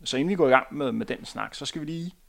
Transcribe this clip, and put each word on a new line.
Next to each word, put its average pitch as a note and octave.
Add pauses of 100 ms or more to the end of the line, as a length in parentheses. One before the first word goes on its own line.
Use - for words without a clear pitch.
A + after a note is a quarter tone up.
så -
inden D#3
vi G3+
går E3+
i B2+
gang C3
med, C#3
med A2+
den A#2
snak, A2
så C3+
skal D#3+
vi D3
lige E3 (140)